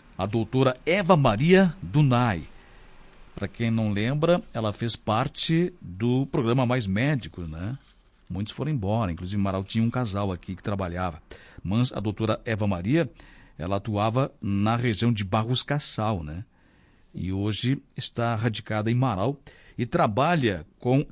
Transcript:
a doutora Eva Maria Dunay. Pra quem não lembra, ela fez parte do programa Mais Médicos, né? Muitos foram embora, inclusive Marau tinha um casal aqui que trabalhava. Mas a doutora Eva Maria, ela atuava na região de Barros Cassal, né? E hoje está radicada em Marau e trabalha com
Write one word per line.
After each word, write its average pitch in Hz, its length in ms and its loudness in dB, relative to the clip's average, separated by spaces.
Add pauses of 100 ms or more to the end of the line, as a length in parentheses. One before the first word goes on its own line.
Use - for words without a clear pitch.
(180)
a 92 80 0
doutora 120 580 2
Eva 180 320 4
Maria 156 640 6
Dunay. 120 680 2 (840)
Pra 98 140 -6
quem 117 220 -2
não 110 220 0
lembra, 151 500 2 (100)
ela 110 200 -2
fez 117 240 -4
parte 139 840 0
do 120 460 0
programa 127 400 0
Mais 123 200 0
Médicos, 98 640 -2
né? 90 300 -8 (500)
Muitos 98 240 -6
foram 135 200 -4
embora, 107 400 0
inclusive 92 280 -4
Marau 98 240 0
tinha 113 200 0
um 117 60 2
casal 104 420 -2
aqui 92 240 -8
que - 60 -18
trabalhava. 90 600 -4 (400)
Mas 117 300 0
a - 80 -6
doutora 107 440 -2
Eva 107 220 -2
Maria, 101 440 0 (460)
ela 92 200 -4
atuava 110 640 0
na 101 360 0
região 117 360 0
de 104 120 -2
Barros 110 380 0
Cassal, 110 600 -4
né? 78 220 -10 (680)
E 90 180 -4
hoje 107 480 -2 (160)
está 117 380 -4
radicada 110 560 -2
em 117 40 2
Marau 123 440 0 (400)
e 120 80 -2
trabalha 127 800 2 (120)
com 135 340 2